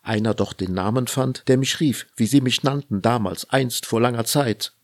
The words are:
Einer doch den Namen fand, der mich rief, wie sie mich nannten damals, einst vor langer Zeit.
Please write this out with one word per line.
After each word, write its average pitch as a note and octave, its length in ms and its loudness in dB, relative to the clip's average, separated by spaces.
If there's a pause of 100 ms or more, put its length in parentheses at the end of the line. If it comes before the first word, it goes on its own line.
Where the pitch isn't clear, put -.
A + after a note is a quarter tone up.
Einer A2 320 0
doch - 200 -2
den F#2 200 -4
Namen G#2+ 340 0
fand, C3 420 -4
der C3 80 6
mich C3 240 -2
rief, C#3 340 0
wie A2 120 0
sie C3+ 120 6
mich B2 240 0
nannten C#3 380 -2
damals, A2 480 0
einst C3 360 0
vor A2+ 140 0
langer A#2 240 2
Zeit. B2+ 500 -2 (100)